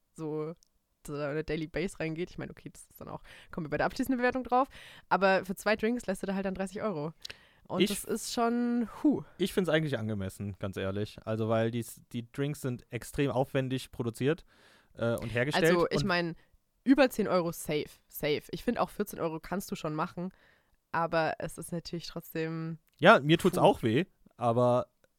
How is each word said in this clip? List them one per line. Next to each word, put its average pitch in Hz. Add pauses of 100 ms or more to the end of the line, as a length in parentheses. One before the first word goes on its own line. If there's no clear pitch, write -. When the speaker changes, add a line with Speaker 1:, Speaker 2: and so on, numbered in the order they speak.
(140)
Speaker 1:
so 156 (520)
zu 147
einer 147
Daily 156
Base 170
reingeht. 160
Ich -
meine, 156
okay, -
das -
ist -
dann -
auch, - (280)
kommen 165
wir 143
bei 147
der 147
abschließenden 247
Bewertung 247
drauf, 254 (400)
aber 190
für 196
zwei 214
Drinks 233
lässt 190
du 190
da 190
halt 190
dann 190
dreißig 190
Euro. 165 (560)
Und 143
Speaker 2:
Ich 240
Speaker 1:
das 196
ist -
schon, 240 (140)
hu. 254 (160)
Speaker 2:
Ich 190
find's 180
eigentlich 151
angemessen, 101
ganz 98
ehrlich. 98
Also, 110
weil 113
die, 117 (260)
die 120
Drinks 143
sind 123
extrem 135
aufwendig 131
produziert, 127 (500)
äh, 117
und 113
hergestellt 147
Speaker 1:
Also, 170
ich -
Speaker 2:
und 147
Speaker 1:
mein, 175 (500)
über 262
zehn -
Euro 170
safe, - (200)
safe. 147
Ich -
find 240
auch 175
vierzehn -
Euro 160
kannst -
du 202
schon 151
machen, 175 (600)
aber 165
es -
ist 165
natürlich 170
trotzdem 160 (180)
Speaker 2:
Ja, 202
mir 151
tut's 175
Speaker 1:
puh. 127
Speaker 2:
auch -
weh, 127 (320)
aber 123 (320)